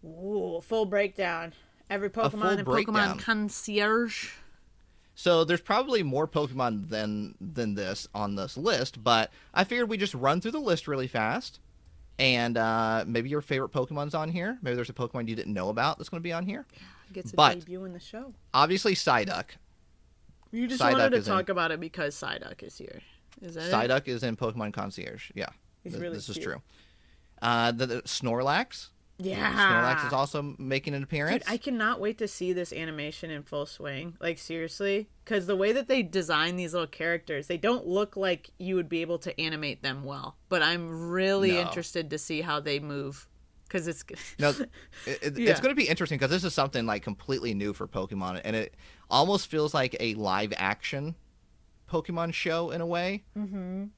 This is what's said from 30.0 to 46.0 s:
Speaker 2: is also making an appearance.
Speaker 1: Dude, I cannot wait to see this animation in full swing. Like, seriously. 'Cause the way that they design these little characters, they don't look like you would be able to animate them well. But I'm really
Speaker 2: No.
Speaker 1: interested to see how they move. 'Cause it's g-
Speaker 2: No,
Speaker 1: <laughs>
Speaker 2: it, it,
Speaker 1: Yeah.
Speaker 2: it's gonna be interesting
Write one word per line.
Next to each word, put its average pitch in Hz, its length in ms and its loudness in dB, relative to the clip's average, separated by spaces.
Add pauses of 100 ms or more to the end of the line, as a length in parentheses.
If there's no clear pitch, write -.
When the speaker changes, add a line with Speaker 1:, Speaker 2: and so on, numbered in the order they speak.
Speaker 2:
is 143 60 -2
also 139 460 0
making 135 360 -2
an 139 80 -2
appearance. 156 420 0
Speaker 1:
Dude, 202 80 -2
I 240 40 0
cannot 233 440 0
wait 214 180 -2
to 214 100 -2
see 180 240 -2
this 175 200 -2
animation 156 580 -6
in 147 120 -8
full 143 240 -6
swing. 151 540 -10
Like, 170 180 -4
seriously. 196 720 -4 (160)
'Cause 196 220 0
the 196 100 2
way 202 160 2
that 254 160 0
they 262 140 4
design 170 540 0
these 175 160 -4
little 170 160 0
characters, 160 580 -4
they 175 100 -2
don't 226 300 0
look 202 300 0
like 190 420 -2
you 185 180 -4
would 170 120 0
be 165 120 0
able 165 200 -2
to - 200 -8
animate 156 420 -4
them 139 220 -4
well. 139 320 -10 (120)
But 175 140 4
I'm 165 480 0
really 190 420 4
Speaker 2:
No. 175 100 4
Speaker 1:
interested 170 480 -4
to 151 80 -4
see 156 240 -4
how 151 180 0
they 147 200 0
move. 143 480 -8 (400)
'Cause 170 180 -2
it's 170 160 -6
g- - 140 -16 (220)
Speaker 2:
No, 147 120 4
Speaker 1:
<laughs> - 560 -8
Speaker 2:
it, 131 160 -4
it, 143 160 -4
Speaker 1:
Yeah. 233 120 4
Speaker 2:
it's - 100 4
gonna 269 140 4
be 262 140 2
interesting 160 300 0